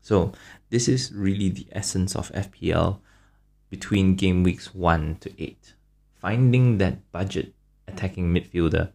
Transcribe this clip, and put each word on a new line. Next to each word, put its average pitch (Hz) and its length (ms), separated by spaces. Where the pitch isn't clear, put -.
So 95 320
this 120 180
is 127 260
really 98 360
the - 220
essence 95 440
of - 180
F - 180
P 85 200
L 85 300
between 95 460
game 90 280
weeks - 320
one 82 460
to - 100
eight. - 340
Finding 123 640
that - 320
budget - 420
attacking 90 460
midfielder 85 600